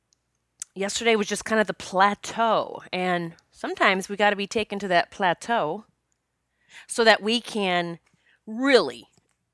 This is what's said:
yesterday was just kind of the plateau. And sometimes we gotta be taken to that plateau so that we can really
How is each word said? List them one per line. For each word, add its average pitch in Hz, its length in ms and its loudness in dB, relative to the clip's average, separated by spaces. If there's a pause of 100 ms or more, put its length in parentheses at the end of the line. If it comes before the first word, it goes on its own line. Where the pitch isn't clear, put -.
(720)
yesterday 220 440 0
was 208 100 -2
just 208 160 -6
kind 220 160 0
of 208 80 2
the 185 60 -4
plateau. 202 1080 0 (120)
And 175 400 -2 (180)
sometimes 214 560 0
we 202 80 -8
gotta 208 220 2
be 202 100 -6
taken 208 320 -4
to 202 80 -6
that 175 240 2
plateau 190 720 -2 (1040)
so - 160 0
that 214 180 6
we 220 200 0
can 175 580 -2 (480)
really 220 600 0 (440)